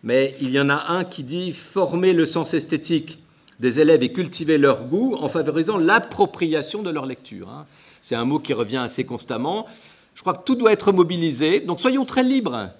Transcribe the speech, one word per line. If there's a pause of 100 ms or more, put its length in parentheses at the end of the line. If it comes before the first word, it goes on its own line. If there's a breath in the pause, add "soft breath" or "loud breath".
mais
il
y
en
a
un
qui
dit «
Former
le
sens
esthétique (400 soft breath)
des
élèves
et
cultiver
leur
goût
en
favorisant
l'appropriation
de
leur
lecture »,
hein. (360 soft breath)
C'est
un
mot
qui
revient
assez
constamment. (480 loud breath)
Je
crois
que
tout
doit
être
mobilisé.
Donc
soyons
très
libres (100)